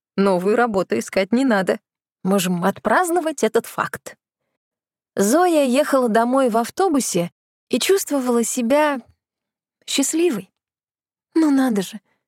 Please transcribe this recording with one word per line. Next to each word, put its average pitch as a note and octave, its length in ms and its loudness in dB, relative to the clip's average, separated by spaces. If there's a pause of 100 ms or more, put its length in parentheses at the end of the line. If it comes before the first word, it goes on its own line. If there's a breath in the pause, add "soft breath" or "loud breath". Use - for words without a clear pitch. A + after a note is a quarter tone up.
(160)
новую G3 400 2
работу A3 420 0
искать G3 340 -2
не B3+ 140 2
надо. G#3+ 340 0 (440)
Можем F#3 400 0
отпраздновать C4+ 800 0
этот A3 220 0
факт. - 500 -10 (1000)
Зоя D4 500 2
ехала B3+ 440 0
домой A#3+ 400 2
в G#3+ 80 0
автобусе A#3+ 760 -2 (380)
и B3 100 0
чувствовала B3 640 0
себя C#4 560 0 (880)
счастливой. D#4 640 -2 (800)
Ну D#4 180 4
надо C4 300 2
же, G#3 200 -10 (260)